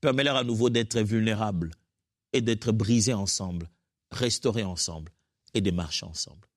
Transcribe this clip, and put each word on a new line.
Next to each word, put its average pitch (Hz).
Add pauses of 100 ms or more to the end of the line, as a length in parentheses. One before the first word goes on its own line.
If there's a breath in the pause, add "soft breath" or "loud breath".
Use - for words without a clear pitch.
Permets-leur 139
à 127
nouveau 120
d'être 117
vulnérables 107 (600)
et 131
d'être 117
brisés 113
ensemble, 92 (400)
restaurés 117
ensemble 82 (420)
et 113
de 95
marcher 85
ensemble. 82